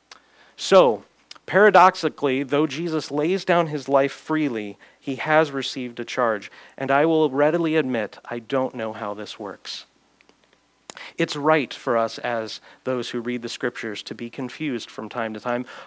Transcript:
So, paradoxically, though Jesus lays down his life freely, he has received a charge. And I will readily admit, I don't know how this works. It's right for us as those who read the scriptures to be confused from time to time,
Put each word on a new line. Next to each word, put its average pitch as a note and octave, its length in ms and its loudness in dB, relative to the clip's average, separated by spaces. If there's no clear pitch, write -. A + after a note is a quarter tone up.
So, C3 480 6
paradoxically, F3 960 6
though C#3+ 240 2
Jesus D#3 440 -4
lays E3 340 0
down E3+ 240 4
his C#3+ 200 -6
life C#3 240 4
freely, A#2+ 640 -4
he C3+ 160 -6
has D#3 340 2
received B2+ 480 -8
a A#2+ 60 -8
charge. A2+ 460 -2
And C3+ 140 -6
I C#3+ 160 4
will D#3 240 2
readily D#3 460 2
admit, B2+ 500 -2
I A#2+ 120 -8
don't C3 360 -4
know A2+ 180 -6
how G#2 220 -8
this G#2 240 -12
works. - 480 -12
It's E3 200 -2
right D3 360 2
for A#2+ 240 -2
us A2+ 220 -2
as A2+ 420 -6
those B2 260 -4
who B2 100 -4
read A#2+ 220 -6
the A#2 60 -10
scriptures A#2 560 -8
to - 100 -12
be A#2 140 -10
confused C3 640 -8
from A2 180 -12
time A2+ 260 -6
to G#2+ 60 -10
time, B2 240 -4